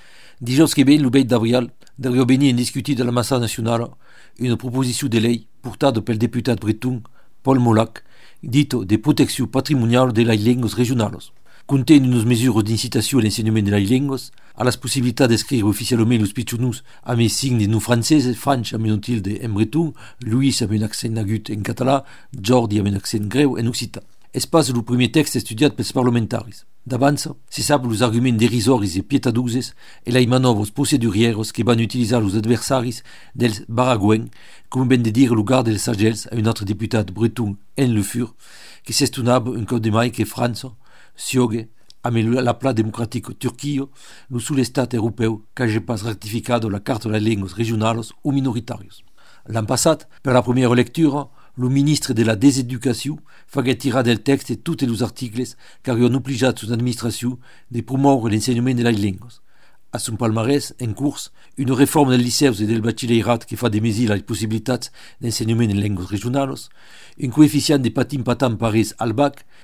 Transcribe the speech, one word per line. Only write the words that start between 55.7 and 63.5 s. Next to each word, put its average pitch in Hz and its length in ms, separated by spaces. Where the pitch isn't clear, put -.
que 131 100
havien 120 240
obligat 127 420
son 110 140
administració 120 640
de 113 140
promoure 131 480
l'ensenyament 120 480
de 120 80
les 113 100
llengües. 101 440
A - 80
son 110 160
palmarès, 113 640
en 117 160
curs, 139 300
una 127 160
reforma 139 380
dels 123 100
liceus 120 400
i - 20
del 113 140
batxillerat 117 640
que - 160